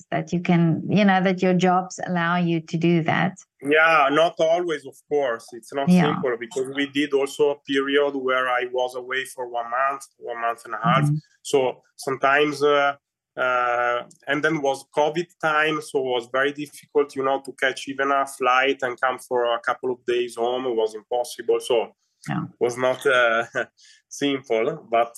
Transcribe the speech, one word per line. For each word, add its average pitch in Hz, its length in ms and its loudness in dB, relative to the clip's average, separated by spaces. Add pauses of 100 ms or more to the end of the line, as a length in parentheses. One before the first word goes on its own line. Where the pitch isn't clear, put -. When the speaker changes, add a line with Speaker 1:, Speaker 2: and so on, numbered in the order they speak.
(100)
Speaker 1:
that 160 240 -4
you 175 60 0
can, 170 480 2
you 208 160 4
know, 190 180 4
that 185 200 0
your 185 120 4
jobs 180 520 2
allow 175 300 -2
you 170 240 0
to 160 160 -6
do 165 280 2
that? 175 340 0 (240)
Speaker 2:
Yeah, 156 500 4
not 165 260 4
always, 165 480 0
of 131 100 -16 (120)
course. 135 440 -2
It's 120 200 -16
not 139 160 0
Speaker 1:
Yeah. 175 240 4
Speaker 2:
simple, 123 260 -2
because 127 380 -6
we 139 120 -2
did 139 260 -2
also 143 380 2
a 143 40 -6 (100)
period 139 500 0
where 127 320 0
I 123 220 0
was 127 260 -2
away 127 280 -6 (100)
for 123 140 -10
one 117 220 -6
month, 135 320 -2 (160)
one 120 240 -12
month 117 240 -4
and 117 80 -8
a 107 100 -8
half. 131 200 4
Speaker 1:
Mm-hmm. 147 100 2 (280)
Speaker 2:
So 127 380 0 (160)
sometimes, 139 680 0
uh, 143 340 2 (400)
uh, 120 680 0 (240)
and 143 160 -2
then 156 180 -2
was 135 220 -2 (120)
covid 156 300 0 (160)
time, 156 400 0
so - 160 -6
it 131 60 0
was 123 260 -2
very 139 220 0
difficult, 143 640 -4
you 135 80 -4
know, 135 160 0
to 135 100 -14 (100)
catch 135 280 -2
even 139 240 -2
a 139 120 2
flight 131 580 2
and 123 180 -6
come 127 180 0
for 120 340 -2
a 113 60 -2
couple 127 320 -4
of 123 160 -6
days 120 300 -2
home. 127 300 -2
It 117 100 -2
was 110 180 0
impossible. 117 640 -4
So 113 380 -2 (320)
Speaker 1:
Yeah. - 160 -4
Speaker 2:
it - 160 -16
was 120 180 0
not, 127 260 -2
uh, 120 480 2
<laughs> 120 140 -4 (420)
simple, 131 800 -2
but, 117 300 0